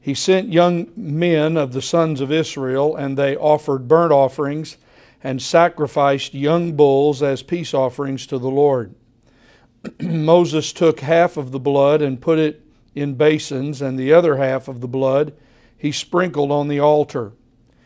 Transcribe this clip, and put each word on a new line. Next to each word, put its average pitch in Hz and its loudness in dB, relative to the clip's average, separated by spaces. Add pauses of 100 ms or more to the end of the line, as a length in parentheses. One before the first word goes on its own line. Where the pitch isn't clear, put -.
He 139 -6
sent 190 0
young 175 2
men 160 0
of 139 -2
the 131 -6
sons 160 0
of 135 -4
Israel, 143 -2
and 139 -6
they 139 0
offered 143 0
burnt 160 4
offerings 143 0 (460)
and 131 -6
sacrificed 143 0
young 160 0
bulls 143 2
as 135 -2
peace 170 -8
offerings 135 -4
to 139 -8
the 127 -4
Lord. 135 0 (600)
<clears throat> - -20
Moses 160 2
took 160 2
half 165 2
of 131 -10
the 135 -8
blood 139 2
and 131 -4
put 165 0
it 151 -2 (340)
in 143 -6
basins, 147 -2
and 131 -6
the 131 2
other 165 6
half 135 -2
of 123 -12
the 127 -8
blood 135 -2 (460)
he 147 -6
sprinkled 147 -2
on 147 -2
the 143 -2
altar. 143 0 (540)